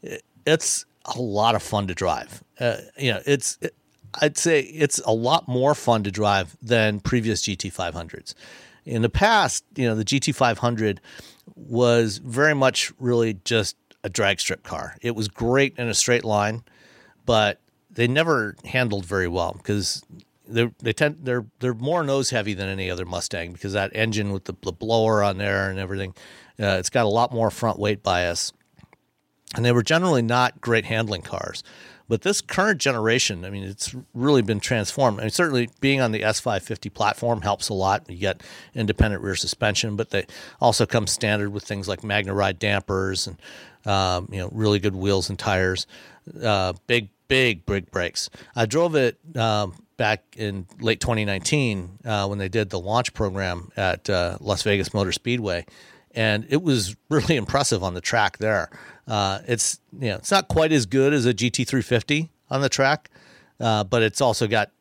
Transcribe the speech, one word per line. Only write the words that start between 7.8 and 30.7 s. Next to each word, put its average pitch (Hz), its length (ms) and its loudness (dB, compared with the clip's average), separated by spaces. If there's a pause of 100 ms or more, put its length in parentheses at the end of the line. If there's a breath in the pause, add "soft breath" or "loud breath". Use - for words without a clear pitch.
hundreds. - 420 -12 (480 loud breath)
In 120 180 -2
the 117 60 2
past, 202 560 2 (100)
you 127 140 0
know, 110 80 0
the 110 80 -2
G 135 160 0
T 151 100 -2
five 120 280 2
hundred 110 420 0 (560 loud breath)
was 117 600 2
very 135 360 2
much 131 460 2
really 117 440 2
just 110 320 0 (280)
a 104 40 -6
drag 98 300 2
strip - 240 -4
car. - 400 -10
It 120 140 -2
was 107 120 -4
great 127 500 2
in 120 100 -4
a 104 60 -4
straight - 300 2
line, 107 380 0 (640 soft breath)
but 107 360 2 (300)
they 120 160 0
never 135 580 2
handled 107 400 -2
very 92 240 -2
well 87 340 -2
'cause 101 400 -2 (460)
they, 117 300 0
they 117 140 -2
tend, 151 300 0
they're, 123 220 -2 (140)
they're 127 160 -2
more 147 300 -2
nose 139 260 0
heavy 107 240 -2
than 95 140 -6
any 95 200 -4
other 90 160 -4
Mustang 87 480 -6
because 95 200 -8
that 98 220 -2
engine 107 380 -2
with 95 120 -6
the, 90 180 -10
the 95 80 -4
blower 110 520 2
on 98 160 0
there 98 320 -2
and 95 100 -6
everything, 95 340 -6 (460 loud breath)
uh, 98 180 2
it's 95 120 -4
got 120 140 2
a 104 40 2
lot 117 240 2
more 113 180 2
front 110 300 -2
weight 104 240 -2
bias. 90 480 0 (1040)
And 117 80 -2
they 120 80 4
were 120 100 4
generally 160 400 2
not 120 380 0
great 113 240 2